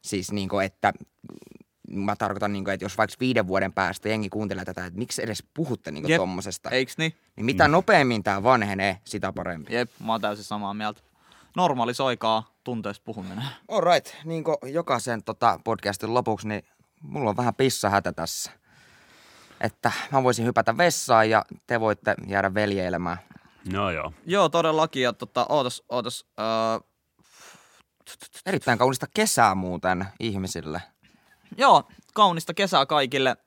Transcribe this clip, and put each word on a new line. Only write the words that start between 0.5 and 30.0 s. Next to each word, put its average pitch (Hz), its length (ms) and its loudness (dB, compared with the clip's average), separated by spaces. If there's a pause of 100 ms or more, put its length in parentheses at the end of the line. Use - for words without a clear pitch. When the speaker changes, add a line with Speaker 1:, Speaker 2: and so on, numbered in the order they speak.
Speaker 1:
että 98 340 0 (960)
mä 101 260 -2
tarkoitan, 101 380 -2
niinku, 98 160 -6
että 92 160 -4
jos 98 120 -6
vaikka 107 220 0
viiden 117 280 2
vuoden 95 260 0
päästä 98 360 -2
jengi 107 200 -2
kuuntelee 95 360 -6
tätä, 90 200 -10
että 90 140 -10
miksi - 240 -6
edes 110 200 -6 (100)
puhutte 127 380 -4
niinku 76 180 -4
Speaker 2:
Jep. 160 80 4
Speaker 1:
tommosesta, 92 520 -4
Speaker 2:
Eiks 127 280 -2
niin? 160 160 -4 (220)
Speaker 1:
niin 107 100 -8
mitä 151 220 4
Speaker 3:
Mm. 147 40 4
Speaker 1:
nopeammin 147 520 4
tää 98 200 -2
vanhenee, 101 600 2
sitä 95 300 -6
parempi. 90 400 -8
Speaker 2:
Jep, 120 160 -2 (160)
mä 110 60 -4
oon 113 100 -2
täysin 104 240 -4
samaa 104 280 -8
mieltä. 107 280 -8 (540)
Normalisoikaa 120 1080 0
tunteista 104 420 -6
puhuminen. 101 400 -10 (220)
Speaker 1:
All 202 140 0
right, 165 260 4 (180)
niinku 160 380 -2
jokaisen 123 600 -2
tota 110 400 2
podcastin 110 500 -2
lopuksi, 113 340 0
niin 107 160 -6 (440)
mulla 135 220 -2
on 95 80 0
vähän 120 180 0
pissahätä 101 560 2
tässä. - 400 -8 (1120)
Että - 300 -2 (200)
mä 135 120 2
voisin 117 220 2
hypätä 117 320 2
vessaan 117 520 4
ja 107 160 4 (220)
te 120 120 0
voitte 107 360 0 (120)
jäädä 98 260 0
veljeilemään. 90 640 -2 (560)
Speaker 3:
No 98 180 -2
joo. 78 220 -6 (120)
Speaker 2:
Joo, 175 240 2
todellakin. 156 540 2
Ja 120 100 2
tota, - 360 -2
ootas, 131 400 0
ootas, 120 360 -6 (140)
öö, 113 400 -2 (1700)
Speaker 1:
Erittäin 127 320 0
kaunista 127 360 2
kesää 120 420 4
muuten 92 500 -2 (140)